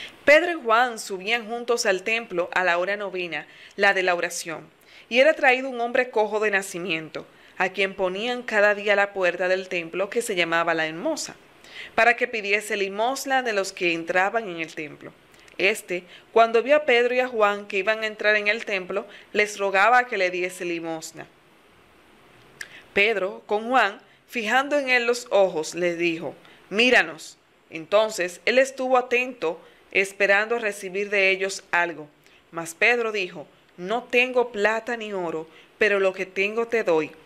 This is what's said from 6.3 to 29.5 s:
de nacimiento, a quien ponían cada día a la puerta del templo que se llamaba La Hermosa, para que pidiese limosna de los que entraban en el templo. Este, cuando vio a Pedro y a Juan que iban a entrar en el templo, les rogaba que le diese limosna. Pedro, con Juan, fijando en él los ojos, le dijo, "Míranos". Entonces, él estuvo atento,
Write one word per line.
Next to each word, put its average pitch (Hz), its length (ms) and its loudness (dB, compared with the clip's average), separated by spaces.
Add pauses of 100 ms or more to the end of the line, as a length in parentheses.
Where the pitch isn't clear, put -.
de 214 100 0
nacimiento, 170 760 -4 (320)
a 190 120 0
quien 196 240 -2
ponían 208 480 -4
cada 208 320 2
día 202 180 0
a 196 40 2
la 202 160 2
puerta 180 360 0
del 185 200 0
templo 180 420 -6
que 233 120 -2
se 208 140 -6
llamaba 170 380 2
La 160 120 0
Hermosa, 202 480 -6 (600)
para 233 220 6
que 247 120 -2
pidiese 214 480 -2
limosna 240 680 -2
de 233 120 -2
los 190 180 -2
que 175 200 0
entraban 185 560 -2
en 170 120 -8
el 160 140 -10
templo. 147 380 -14 (440)
Este, 185 480 -2 (280)
cuando 226 300 6
vio 269 140 4
a 302 80 2
Pedro 247 300 4
y 254 60 2
a 254 80 0
Juan 208 380 0
que 202 120 -4
iban 220 240 0
a 220 40 -4
entrar 214 300 0
en 208 120 -2
el 226 160 -2
templo, 190 420 -6 (260)
les 208 260 0
rogaba 202 480 4
que 240 120 -6
le 185 120 0
diese 180 340 -6
limosna. 165 600 -8 (1700)
Pedro, 208 520 0
con 220 220 -2
Juan, 240 320 2 (260)
fijando 262 520 0
en 269 100 -2
él 247 180 2
los 240 240 -2
ojos, 170 440 2
le 170 220 -2
dijo, 165 380 -4 (360)
"Míranos". 196 640 2 (320)
Entonces, 180 800 0
él 233 120 2
estuvo 262 380 2
atento, 247 640 -2 (300)